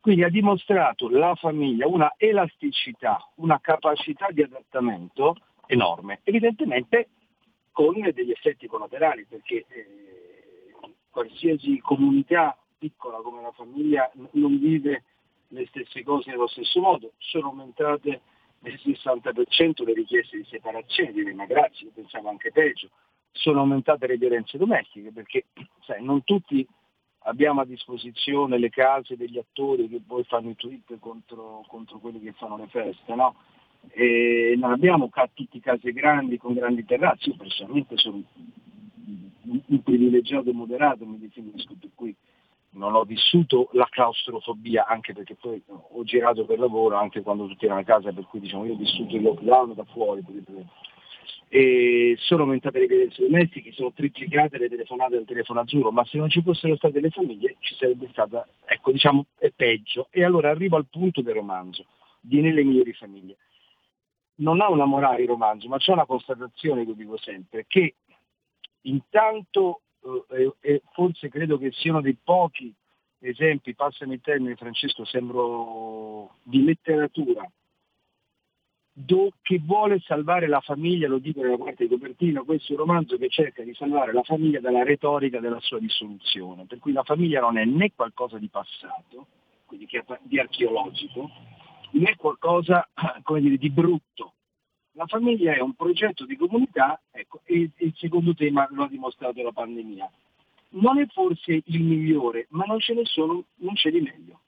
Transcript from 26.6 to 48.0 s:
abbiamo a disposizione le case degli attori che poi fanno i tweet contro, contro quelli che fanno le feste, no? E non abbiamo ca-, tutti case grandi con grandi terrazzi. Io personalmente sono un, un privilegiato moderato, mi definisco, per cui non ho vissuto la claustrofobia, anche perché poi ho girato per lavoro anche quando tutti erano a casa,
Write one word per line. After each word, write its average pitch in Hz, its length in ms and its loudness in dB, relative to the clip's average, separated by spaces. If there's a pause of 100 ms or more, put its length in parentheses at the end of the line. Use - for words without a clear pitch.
abbiamo 135 360 2
a 131 60 -2
disposizione 127 920 -4
le 117 120 2
case 131 460 0
degli 120 220 -10
attori 117 500 -2
che 117 180 -10
poi 123 180 -6
fanno 117 260 -4
i 107 60 -12
tweet 120 420 -16
contro, 110 680 -18
contro 113 300 -18
quelli 113 220 -14
che 110 120 -14
fanno 107 240 -12
le 110 120 -14
feste, 110 460 -8
no? 127 200 2 (540)
E 120 680 4
non 123 160 2
abbiamo 147 380 4
ca-, - 220 2
tutti - 280 -12
case 120 320 -2
grandi 135 460 2
con 123 160 -4
grandi 120 300 -2
terrazzi. - 440 0
Io 139 80 -6
personalmente - 600 -6
sono 104 180 0
un, - 1500 -12
un - 160 2
privilegiato 123 680 2
moderato, 120 520 -2
mi 107 140 -14
definisco, 107 600 -16
per 98 160 -20
cui 113 200 -10 (580)
non 101 220 -6
ho 110 100 4
vissuto 123 680 2
la 123 180 4
claustrofobia, 113 960 -2
anche 113 260 -4
perché 101 220 -16
poi 110 320 -10
ho 101 380 -16
girato 117 420 2
per 110 120 0
lavoro 113 380 2
anche 104 240 -2
quando 101 260 -4
tutti 98 200 -12
erano 98 140 0
a 95 40 -6
casa, 101 280 2